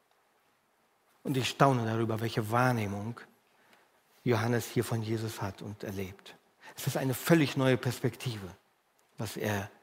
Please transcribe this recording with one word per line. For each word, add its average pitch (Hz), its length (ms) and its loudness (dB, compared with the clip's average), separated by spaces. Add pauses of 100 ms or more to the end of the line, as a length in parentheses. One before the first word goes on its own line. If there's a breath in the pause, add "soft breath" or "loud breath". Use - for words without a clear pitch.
(1200)
Und 139 120 -2
ich 123 140 0
staune 131 340 4
darüber, 113 360 0
welche 110 320 -2
Wahrnehmung 113 680 0 (1040 soft breath)
Johannes 117 440 2
hier 120 160 0
von 117 180 -2
Jesus 110 400 -4
hat 98 220 -8
und 107 200 -12
erlebt. 98 520 -10 (400 loud breath)
Es - 100 -10
ist 135 120 0
eine 135 180 0
völlig 160 420 4
neue 131 200 6
Perspektive, 110 800 -4 (600)
was 107 200 -8
er 101 340 -2 (120)